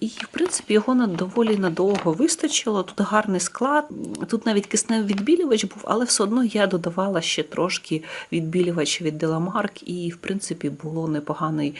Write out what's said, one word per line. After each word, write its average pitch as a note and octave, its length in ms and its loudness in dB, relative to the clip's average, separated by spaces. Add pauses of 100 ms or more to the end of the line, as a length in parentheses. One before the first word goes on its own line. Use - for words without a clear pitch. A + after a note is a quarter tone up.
І, A3 60 -2
в - 240 -8
принципі, C4+ 440 -2
його G#3+ 200 4
на-, B3 120 4
доволі G3+ 500 2
надовго F#3 560 2
вистачило. A3+ 680 0
Тут - 180 -6
гарний G3+ 400 2
склад, D4 440 0 (440)
тут A3+ 180 -2
навіть G#3 200 2
кисневий A3 400 0
відбілювач A3 580 4
був, - 200 -8
але A#3 200 0
все A#3+ 180 2
одно A#3 220 2
я G#3 220 4
додавала F#3 540 0
ще - 220 -2
трошки D#3+ 600 -2 (300)
відбілювач E3+ 720 0
від D#3 200 -2
Delamark, F3+ 640 -2
і, F3 260 -4
в E3+ 60 -12
принципі, F3 540 -4
було D#3+ 380 -6
непоганий D3+ 720 -2